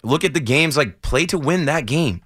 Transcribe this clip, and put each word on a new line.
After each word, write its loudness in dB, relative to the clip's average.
look 0
at -2
the 0
games, 2
like, -2
play 0
to -2
win 0
that 0
game. -2